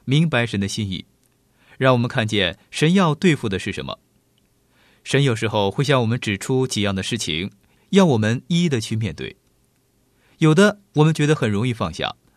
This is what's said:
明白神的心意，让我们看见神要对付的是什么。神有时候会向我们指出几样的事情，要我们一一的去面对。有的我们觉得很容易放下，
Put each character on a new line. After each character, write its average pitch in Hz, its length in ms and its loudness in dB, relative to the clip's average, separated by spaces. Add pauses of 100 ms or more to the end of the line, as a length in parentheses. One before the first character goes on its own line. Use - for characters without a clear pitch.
明 151 220 2
白 120 200 -2
神 107 120 -4
的 98 80 -2
心 104 220 -6
意， 92 160 -8 (720)
让 131 160 4
我 127 40 2
们 120 100 0
看 120 200 -2
见 98 300 0 (140)
神 156 220 2
要 180 200 2
对 156 220 2
付 117 140 -6
的 92 100 -4
是 104 120 -8
什 69 140 -8
么。 62 140 -12 (1040)
神 139 200 0
有 127 120 2
时 110 120 -4
候 101 220 0
会 139 140 -4
向 131 180 2
我 117 40 0
们 117 140 -2
指 101 180 -4
出 131 280 -2
几 110 180 -4
样 98 120 -2
的 95 80 -4
事 120 140 -4
情， 85 340 -6 (380)
要 190 160 4
我 135 120 2
们 110 300 0
一 175 160 0
一 175 60 0
的 131 100 -2
去 113 160 -6
面 107 180 -4
对。 - 220 -12 (1040)
有 156 160 4
的 202 260 4 (120)
我 147 100 4
们 160 100 4
觉 147 140 0
得 151 80 4
很 120 160 -2
容 104 160 -2
易 123 60 -2
放 98 200 -6
下， - 220 -6 (220)